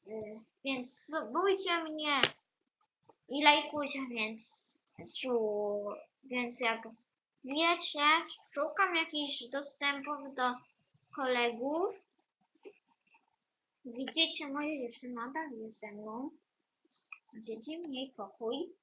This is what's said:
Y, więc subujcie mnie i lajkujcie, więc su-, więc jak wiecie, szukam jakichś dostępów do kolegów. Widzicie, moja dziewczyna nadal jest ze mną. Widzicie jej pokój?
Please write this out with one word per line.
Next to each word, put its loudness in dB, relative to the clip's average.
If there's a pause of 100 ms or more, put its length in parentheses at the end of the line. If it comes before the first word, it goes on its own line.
Y, -8 (240)
więc -2
subujcie 0
mnie 0 (1080)
i 2
lajkujcie, 6 (120)
więc -4 (320)
su-, 0 (300)
więc 0
jak 0 (560)
wiecie, 2 (500)
szukam 2
jakichś 0
dostępów -4
do 2 (600)
kolegów. 2 (1900)
Widzicie, 0
moja -2
dziewczyna -8
nadal -6
jest -10
ze -12
mną. -8 (1000)
Widzicie -8
jej -6
pokój? -6 (100)